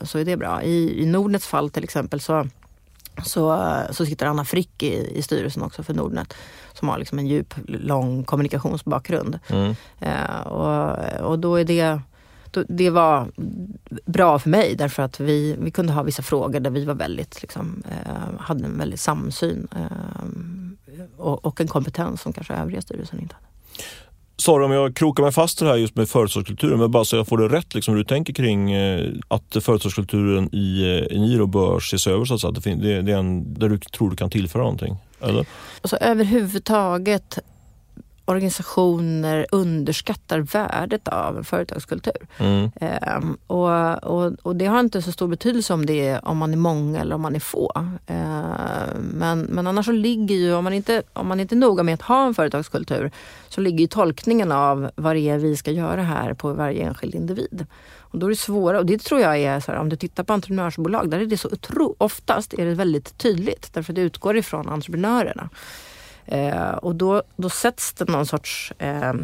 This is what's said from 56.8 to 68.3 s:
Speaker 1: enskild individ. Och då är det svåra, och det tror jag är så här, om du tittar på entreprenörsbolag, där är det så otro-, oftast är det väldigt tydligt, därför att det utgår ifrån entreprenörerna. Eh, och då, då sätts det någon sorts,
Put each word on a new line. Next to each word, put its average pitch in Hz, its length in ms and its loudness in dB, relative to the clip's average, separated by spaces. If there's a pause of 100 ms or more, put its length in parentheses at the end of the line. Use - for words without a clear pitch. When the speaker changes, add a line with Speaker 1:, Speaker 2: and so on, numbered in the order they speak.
Speaker 1:
enskild 170 300 -6
individ. 170 500 -6 (340)
Och - 200 -10
då 180 60 -2
är 202 40 2
det 214 60 2
svåra, 202 440 2
och - 60 2
det 190 160 2
tror 277 200 2
jag 156 160 6
är 143 220 2
så - 120 -6
här, - 80 -4
om 156 100 0
du 156 60 -2
tittar 175 280 -6
på 214 100 0
entreprenörsbolag, 190 800 0
där 170 80 0
är 220 60 0
det 220 120 0
så - 120 -6
otro-, - 480 -2
oftast - 560 -2
är 175 120 -2
det 170 80 0
väldigt 165 440 0
tydligt, 202 560 0
därför 165 200 -4
att - 20 -8
det 185 60 0
utgår 190 360 0
ifrån 160 320 -4
entreprenörerna. 175 800 -2 (800)
Eh, 139 420 -2
och 170 260 -4
då, 190 280 2 (120)
då 180 140 -2
sätts - 440 -2
det - 140 -4
någon 151 180 2
sorts, - 540 -6